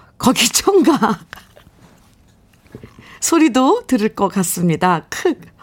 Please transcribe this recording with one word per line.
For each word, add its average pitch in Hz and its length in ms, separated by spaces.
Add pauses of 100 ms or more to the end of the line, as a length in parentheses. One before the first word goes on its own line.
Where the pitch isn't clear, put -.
(180)
거기 - 300
총각." 254 720
<laughs> - 60 (1900)
소리도 311 680
들을 220 240
것 202 180
같습니다. 175 840
크. - 240 (280)